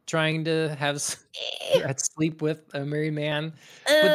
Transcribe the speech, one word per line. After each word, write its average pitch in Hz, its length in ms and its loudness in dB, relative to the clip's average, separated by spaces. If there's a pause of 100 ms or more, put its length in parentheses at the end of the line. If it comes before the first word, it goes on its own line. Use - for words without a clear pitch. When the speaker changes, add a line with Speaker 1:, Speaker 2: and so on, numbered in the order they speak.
Speaker 1:
trying 160 380 0
to 160 300 0
have 143 200 0
s-, - 300 -8 (100)
Speaker 2:
Eh. - 460 0
Speaker 1:
Brett 131 200 -4
sleep 160 400 -2
with 156 180 -2 (140)
a 143 120 -4
married 151 280 -2
man. 151 400 -4 (480)
But, 302 140 6